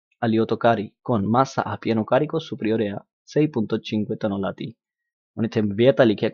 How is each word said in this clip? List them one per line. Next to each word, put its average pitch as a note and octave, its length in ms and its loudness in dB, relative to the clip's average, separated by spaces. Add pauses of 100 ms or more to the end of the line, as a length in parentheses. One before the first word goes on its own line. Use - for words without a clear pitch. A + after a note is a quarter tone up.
(180)
agli A2+ 180 0
autocarri A2+ 640 0
con A2 220 0
massa A#2+ 400 0
a G#2 140 -8
pieno A2 260 -2
carico D3+ 360 0
superiore A2 500 -2
a G2+ 160 -10 (180)
sei D3+ 240 0
punto A2 320 -2
cinque G#2+ 380 -4
tonnellate। G2 580 -6 (640)
ਹੁਣ A2 80 -2
ਇੱਥੇ A2 160 -2
ਵਿਅਤਾ A2+ 420 4
ਲਿਖਿਆ, A2 300 2